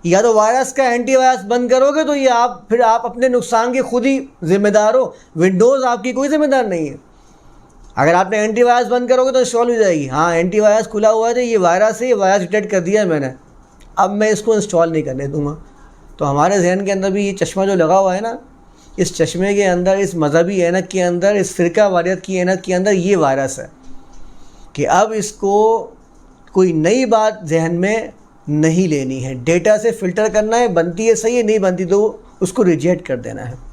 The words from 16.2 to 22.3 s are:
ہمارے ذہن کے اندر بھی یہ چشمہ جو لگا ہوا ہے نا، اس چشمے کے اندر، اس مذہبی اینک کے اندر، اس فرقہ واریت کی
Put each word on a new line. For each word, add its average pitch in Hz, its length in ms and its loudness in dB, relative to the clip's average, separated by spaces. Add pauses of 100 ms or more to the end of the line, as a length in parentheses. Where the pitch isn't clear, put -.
ہمارے 165 280 2
ذہن 185 260 0
کے 202 80 -2
اندر 196 180 -2
بھی 202 160 -2
یہ 196 100 -6
چشمہ 190 280 -2
جو 196 100 0
لگا 175 240 2
ہوا 190 180 0
ہے 202 40 -4
نا، 226 160 -8 (600)
اس 175 180 -2
چشمے 175 400 -2
کے 202 140 2
اندر، 180 280 0
اس 190 180 -2
مذہبی 170 500 0
اینک 185 260 -2
کے 185 140 -2
اندر، 175 300 0
اس 196 200 -2
فرقہ 175 340 2
واریت 180 340 -2
کی 185 160 -4